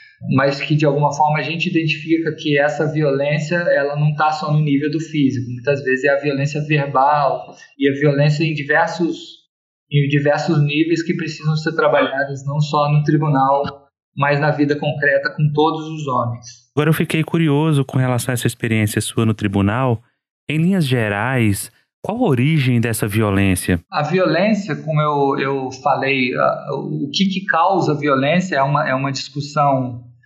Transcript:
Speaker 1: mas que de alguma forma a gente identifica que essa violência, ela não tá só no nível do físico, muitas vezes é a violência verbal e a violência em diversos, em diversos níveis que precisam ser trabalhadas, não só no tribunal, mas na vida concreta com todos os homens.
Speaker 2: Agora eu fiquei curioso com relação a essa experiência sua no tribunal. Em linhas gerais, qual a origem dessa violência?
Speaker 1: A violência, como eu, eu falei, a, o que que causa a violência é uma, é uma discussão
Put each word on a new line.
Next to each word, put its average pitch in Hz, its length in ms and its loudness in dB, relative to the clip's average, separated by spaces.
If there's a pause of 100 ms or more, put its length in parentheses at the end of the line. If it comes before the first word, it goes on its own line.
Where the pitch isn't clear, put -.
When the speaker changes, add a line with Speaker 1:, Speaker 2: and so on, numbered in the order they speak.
(360)
Speaker 1:
mas 139 240 2
que - 160 0
de 151 100 2
alguma 143 280 2
forma 151 260 2
a - 20 -2
gente 170 280 -4
identifica 160 680 -2
que 147 200 0
essa 147 340 0
violência, 147 640 0
ela 143 420 0
não 151 180 2
tá 156 160 2
só 156 200 -4
no 151 100 2
nível 147 280 0
do 156 100 -2
físico, 123 520 -2
muitas 127 320 -2
vezes 131 220 0
é 143 40 4
a 139 100 2
violência 143 420 -2
verbal 143 920 0 (220)
e 139 120 2
a 135 40 0
violência 147 500 2
em 160 100 -2
diversos, 151 840 -2 (500)
em 143 200 2
diversos 147 520 2
níveis 156 400 0
que - 140 -4
precisam 156 400 -4
ser 156 180 -4
trabalhadas, 139 720 0
não 143 140 -2
só 147 320 0
no 147 120 4
tribunal, 143 840 2 (280)
mas 143 240 2
na 147 120 2
vida 143 240 0
concreta 143 600 -2
com 151 180 2
todos 156 340 0
os 156 200 -8
homens. 120 380 -4 (300)
Speaker 2:
Agora 151 140 2
eu 160 40 4
fiquei 160 300 -2
curioso 156 640 2
com - 120 -4
relação 127 340 0
a - 20 -2
essa 120 140 -2
experiência 110 520 0
sua 117 260 -2
no 110 80 2
tribunal. 107 680 0 (480)
Em 147 80 -2
linhas 175 280 2
gerais, 113 840 0 (300)
qual 214 160 -4
a 247 120 2
origem 131 500 2
dessa 113 280 -2
violência? 98 720 2 (120)
Speaker 1:
A 180 120 -2
violência, 175 720 0
como 151 260 -2
eu, 143 380 0
eu 135 320 -2 (120)
falei, 135 520 0
a, - 400 -2
o 151 360 -6
que 190 140 2
que 185 200 -2
causa 165 480 2
a 147 40 -2
violência 147 580 0
é 139 60 2
uma, 147 260 0
é 131 60 -2
uma 135 180 -2
discussão 135 920 -2 (220)